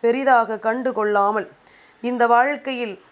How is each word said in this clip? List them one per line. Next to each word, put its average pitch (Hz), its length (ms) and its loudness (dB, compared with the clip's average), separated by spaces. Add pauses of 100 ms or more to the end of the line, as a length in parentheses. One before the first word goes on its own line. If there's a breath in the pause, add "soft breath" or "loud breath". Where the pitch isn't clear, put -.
பெரிதாக 233 640 2
கண்டு 247 260 -2
கொள்ளாமல், 208 540 0 (560 soft breath)
இந்த 240 240 -2
வாழ்க்கையில் 240 680 0 (160)